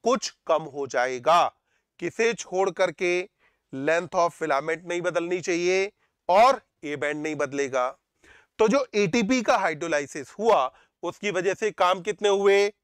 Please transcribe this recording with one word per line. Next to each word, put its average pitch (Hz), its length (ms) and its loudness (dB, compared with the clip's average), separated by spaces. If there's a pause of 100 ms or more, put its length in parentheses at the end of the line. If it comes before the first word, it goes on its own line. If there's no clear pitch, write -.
कुछ 240 300 -2 (140)
कम 160 220 0
हो 139 200 -8
जाएगा। 131 540 2 (560)
किसे 226 360 0
छोड़ 190 360 -2
करके? 180 500 -2 (520)
length 156 440 -2
of 170 160 2
filament 160 500 -2
नहीं 175 180 -6
बदलनी 175 400 -2
चाहिए 185 500 -2 (380)
और 233 320 6 (220)
A 147 120 -6
band 147 220 -4
नहीं 151 180 -6
बदलेगा। 135 540 -2 (680)
तो 220 80 6
जो 277 180 2 (100)
एटीपी 220 460 0
का 247 160 2
हाइड्रोलाइसिस 156 720 -4
हुआ 196 400 2 (320)
उसकी 185 280 -6
वजह 180 220 0
से 214 200 -4
काम 185 280 2
कितने 208 300 -2
हुए? 196 360 4 (160)